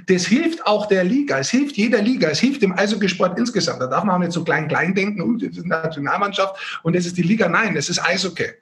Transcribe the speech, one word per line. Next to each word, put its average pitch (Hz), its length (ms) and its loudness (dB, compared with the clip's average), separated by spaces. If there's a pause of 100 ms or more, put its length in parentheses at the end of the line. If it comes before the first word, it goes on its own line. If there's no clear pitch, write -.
das 175 160 2
hilft 330 420 2
auch 208 180 2
der 185 200 2
Liga. 240 340 0
Es 135 100 -2
hilft 285 280 0
jeder 214 240 2
Liga. 208 280 2
Es 151 100 -2
hilft 277 220 0
dem 185 120 4
Eishockeysport 196 680 0
insgesamt. 190 420 -2
Da 127 60 -4
darf 147 160 0
man 190 120 2
auch 180 40 2
nicht 170 140 0
so 165 100 -2
klein, 151 240 0
klein 156 260 0
denken, 202 280 -2
„Uh, 233 160 0
das - 140 -6
ist 175 120 -10
eine 160 180 -2
Nationalmannschaft 170 1000 -4
und 170 100 0
das 180 120 0
ist 175 120 -6
die 180 60 2
Liga.“ 196 240 2
Nein, 180 280 2
das 143 140 -2
ist - 140 -2
Eishockey. 175 480 -2 (100)